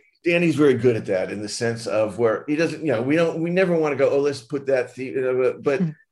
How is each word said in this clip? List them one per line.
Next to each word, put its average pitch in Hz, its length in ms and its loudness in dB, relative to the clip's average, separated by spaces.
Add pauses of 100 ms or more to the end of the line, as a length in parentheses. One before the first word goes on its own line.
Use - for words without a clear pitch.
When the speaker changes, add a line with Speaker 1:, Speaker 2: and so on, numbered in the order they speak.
(340)
Speaker 1:
Danny's 170 220 4
very 139 200 6
good 120 200 4
at 107 120 -6
that 95 240 -2
in 101 100 -8
the 104 80 -8
sense 117 380 -4
of 107 320 -2
where 110 280 0
he 147 80 -2
doesn't, 156 300 -2
you 147 60 0
know, 113 100 0
we 139 140 0
don't, 165 260 0
we 170 80 -2
never 175 260 2
wanna 151 200 0
go, 127 140 2
"Oh, 139 100 0
let's 143 220 -2
put 139 260 -8
that 131 260 -2
theme," 131 220 -10
you 131 60 -2
know, 127 200 0
but, - 220 -2
but 143 180 0
Speaker 2:
Hmm. 165 80 0 (220)